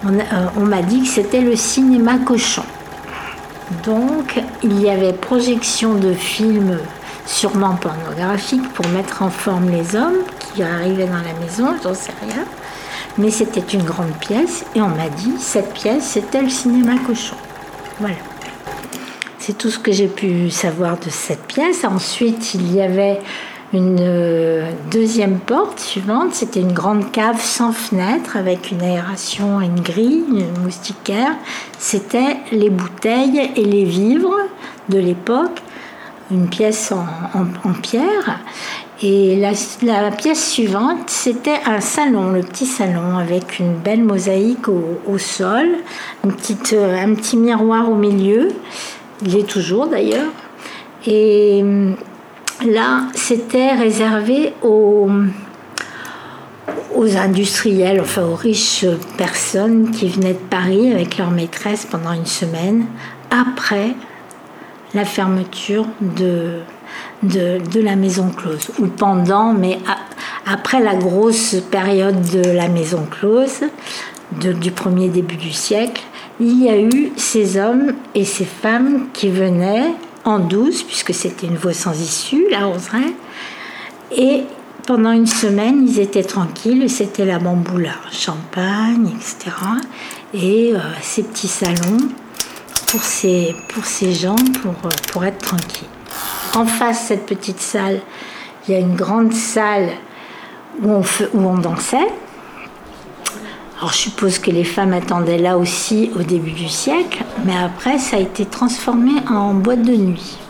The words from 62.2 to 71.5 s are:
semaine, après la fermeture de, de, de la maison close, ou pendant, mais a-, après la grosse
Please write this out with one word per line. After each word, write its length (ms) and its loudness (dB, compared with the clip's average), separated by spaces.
semaine, 600 0
après 640 0
la 120 0
fermeture 840 -2
de, 580 -2
de, 360 2
de 100 2
la 140 2
maison 340 2
close, 380 -6
ou 80 4
pendant, 640 4
mais 340 2
a-, 640 -6
après 300 2
la 140 4
grosse 600 2